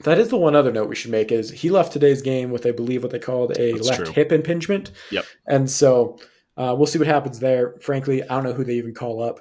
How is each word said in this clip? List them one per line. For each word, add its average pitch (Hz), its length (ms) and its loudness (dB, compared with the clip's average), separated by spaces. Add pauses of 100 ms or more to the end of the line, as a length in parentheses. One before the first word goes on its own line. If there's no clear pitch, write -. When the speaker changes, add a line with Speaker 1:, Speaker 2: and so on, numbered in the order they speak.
Speaker 1:
That 165 140 4
is 226 100 2
the 254 80 0
one 160 200 4
other 131 160 4
note 107 160 -2
we 107 80 -8
should 117 160 -10
make 110 200 0
is 113 180 -2
he 170 200 -4
left 185 220 2
today's 139 280 2
game 127 300 -4
with, 120 160 -4
I 120 60 2
believe, 120 300 -4
what 123 100 -6
they 123 80 -8
called 123 360 -2
a 117 160 2
Speaker 2:
That's 113 160 -2
Speaker 1:
left 120 180 -2
Speaker 2:
true. 80 60 -10
Speaker 1:
hip 156 200 2
impingement. 170 580 0 (220)
Speaker 2:
Yep. 92 120 -4 (220)
Speaker 1:
And 135 240 2
so, 127 480 4 (380)
uh, 127 200 -2
we'll 147 100 4
see 160 120 -2
what 151 80 2
happens 135 320 0
there. 127 420 0
Frankly, 135 420 -2
I - 120 -10
don't 135 100 -2
know 127 80 -4
who 131 120 -4
they 120 100 -4
even 117 180 -6
call 117 300 -8
up 117 180 -6